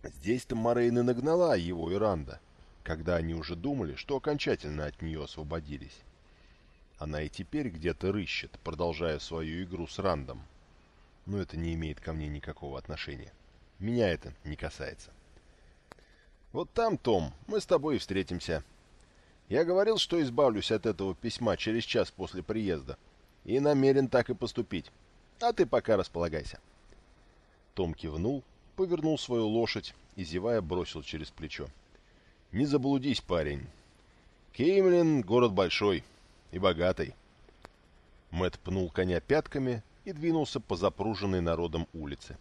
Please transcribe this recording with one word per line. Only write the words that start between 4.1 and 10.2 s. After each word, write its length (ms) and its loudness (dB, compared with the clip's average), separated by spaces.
окончательно 720 -2
от 160 -10
неё 220 -6
освободились. 720 -10
Она 240 -4
и 60 -4
теперь 400 -6
где-то 440 -2
рыщет, 480 -4
продолжая 580 -2
свою 460 -6
игру 240 -8
с 100 -12
Рандом. 480 -2